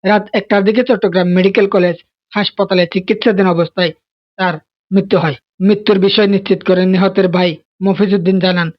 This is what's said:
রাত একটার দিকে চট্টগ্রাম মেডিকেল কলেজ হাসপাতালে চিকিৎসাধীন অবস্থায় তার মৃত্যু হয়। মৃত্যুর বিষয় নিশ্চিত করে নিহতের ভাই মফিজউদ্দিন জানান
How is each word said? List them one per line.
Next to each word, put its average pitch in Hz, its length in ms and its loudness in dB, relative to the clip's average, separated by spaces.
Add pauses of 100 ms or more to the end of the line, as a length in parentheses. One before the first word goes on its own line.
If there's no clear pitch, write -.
রাত 202 280 2
একটার 202 320 0
দিকে 220 200 2
চট্টগ্রাম 185 440 0
মেডিকেল 190 400 2
কলেজ 180 280 0 (360)
হাসপাতালে 196 540 -2
চিকিৎসাধীন 202 600 0
অবস্থায় 170 460 -2 (460)
তার 185 160 -2 (360)
মৃত্যু 196 280 0
হয়। 151 180 -2 (240)
মৃত্যুর 202 380 2
বিষয় 196 300 2
নিশ্চিত 196 380 -2
করে 185 200 2
নিহতের 190 420 2
ভাই 180 220 0 (320)
মফিজউদ্দিন 190 580 0
জানান 175 280 0 (100)